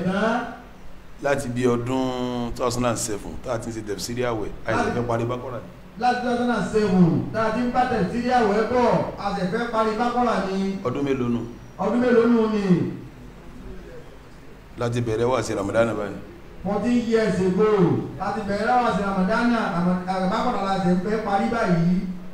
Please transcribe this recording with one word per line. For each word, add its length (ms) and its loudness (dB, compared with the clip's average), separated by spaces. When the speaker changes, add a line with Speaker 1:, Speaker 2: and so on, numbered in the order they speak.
Speaker 1:
tán. 360 0
Speaker 2:
Láti 260 0
bí 180 0
ọdún 880 0
two 20 -8
thousand 280 0
and 140 2
seven 340 -6
tá 80 -4
a 60 -2
ti 120 -6
ń 20 -8
ṣe 100 -6
tafsiri 400 -6
àwẹ̀, 260 -2
a 60 -2
ṣe 220 0
fẹ́ 120 0
parí 180 0
Bákàrà 340 -6
ni. 100 -12
Speaker 1:
Láti 220 2
two 60 -2
thousand 220 0
and 220 0
seven 500 4
tá 100 0
a 80 2
ti 100 -2
ń 120 0
bá 80 2
tafsiri 400 0
àwẹ̀ 400 4
bọ̀, 200 4
a 160 -2
ṣe 160 -2
fẹ́ 220 -2
parí 260 2
Bákàrà 360 2
ni. 380 -2
Speaker 2:
Ọdún 200 -2
mélòó 240 0
nù? 120 0
Speaker 1:
Ọdún 220 0
mélòó 260 4
nù 260 4
ni? 120 0
Speaker 2:
Láti 220 0
bẹ̀rẹ̀ 260 0
wá 160 2
sí 120 -4
Ramadan 420 2
báyìí. 200 -6
Speaker 1:
Fourteen 440 0
years 320 2
ago, 280 4
láti 280 -2
bẹ̀rẹ̀ 340 2
wá 140 2
sí 60 0
Ramadan, 500 2
Rama-, 500 2
Bákàrà 340 0
la 200 0
ṣe 100 4
fẹ́ 200 0
parí 260 2
báyìí. 500 2